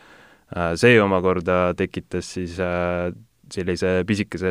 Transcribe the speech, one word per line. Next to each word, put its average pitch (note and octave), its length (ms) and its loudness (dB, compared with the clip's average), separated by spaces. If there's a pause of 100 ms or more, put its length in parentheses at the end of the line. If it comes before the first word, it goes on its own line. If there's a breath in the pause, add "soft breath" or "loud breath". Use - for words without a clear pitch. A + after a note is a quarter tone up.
(520 soft breath)
Äh, E2+ 240 -2
see A#2+ 240 6
omakorda F#2 800 2
tekitas - 560 -6
siis, E2+ 260 -8
äh, F2 540 -2 (320)
sellise F#2 560 -2
pisikese F#2 480 -2